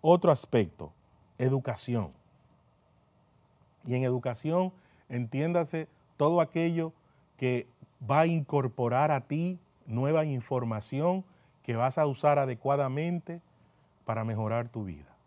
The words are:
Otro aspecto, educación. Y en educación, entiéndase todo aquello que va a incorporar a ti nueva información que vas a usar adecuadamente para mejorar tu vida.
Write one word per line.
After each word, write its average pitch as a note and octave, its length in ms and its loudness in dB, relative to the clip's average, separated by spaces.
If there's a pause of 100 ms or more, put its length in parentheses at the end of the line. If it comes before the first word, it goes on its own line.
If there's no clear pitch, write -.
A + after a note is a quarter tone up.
Otro E3+ 320 6
aspecto, F#2+ 580 0 (480)
educación. B2 720 -2 (1700)
Y B2 100 -2
en B2+ 100 2
educación, C3+ 680 0 (380)
entiéndase D3+ 800 -2 (280)
todo E3 240 4
aquello E3 540 0 (420)
que B2+ 300 -2 (440)
va C#3 100 6
a E3 60 6
incorporar C3+ 840 0
a C#3 100 0
ti E3+ 380 -4 (260)
nueva C#3+ 400 0
información C3+ 960 -4 (400)
que A#2 140 -4
vas B2+ 220 0
a D#3 80 4
usar D3 320 2
adecuadamente C#3+ 1040 -2 (640)
para A2+ 180 -4
mejorar A2+ 460 -2
tu G#2+ 140 -8
vida. D2+ 300 -12 (120)